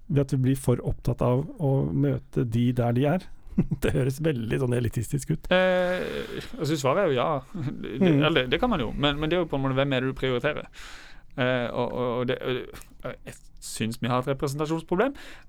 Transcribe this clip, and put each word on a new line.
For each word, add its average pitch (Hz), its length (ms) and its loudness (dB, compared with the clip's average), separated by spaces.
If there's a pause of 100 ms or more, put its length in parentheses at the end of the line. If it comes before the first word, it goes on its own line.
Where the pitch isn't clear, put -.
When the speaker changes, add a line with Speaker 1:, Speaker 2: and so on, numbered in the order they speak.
Speaker 1:
Ved 139 120 4
at 139 120 0
vi 139 60 2
blir 131 200 4
for 123 180 2
opptatt - 460 -2
av 127 220 4 (160)
å 139 120 2 (200)
møte 135 560 0
de 120 240 2
der 120 200 2
de 123 140 4
er? 175 200 2 (260)
<laughs> - 300 0
Det - 100 2
høres 135 300 0
veldig 135 400 0
sånn 123 160 2
elitistisk 123 560 -2
ut. - 160 -6
Speaker 2:
Eh, 180 500 2 (560)
altså, 156 240 0
svaret 139 240 2
er 165 60 4
jo 127 80 2
ja. 143 240 0 (100)
Det, 135 480 -6
Speaker 1:
Mm. 156 240 6
Speaker 2:
eller, 151 240 4
det 156 120 2
kan - 100 2
man 170 100 2
jo, 113 120 -2
men, 147 280 0
men 156 80 0
det 170 80 2
er 180 60 2
jo 160 80 -2
på 139 80 -2
en 135 80 0
måte, 131 100 0
hvem 139 160 2
er 127 80 2
det 131 140 0
du - 20 -10
prioriterer? 131 540 -2 (680)
Eh, 127 340 0
og, 123 200 -2
og, 123 280 -2
og 123 60 0
det, 127 160 0
og, - 720 -8 (100)
jeg 113 100 -14 (260)
synes - 420 -6
vi 117 60 -2
har 123 120 2
et 127 80 -4
representasjonsproblem 156 840 0 (340)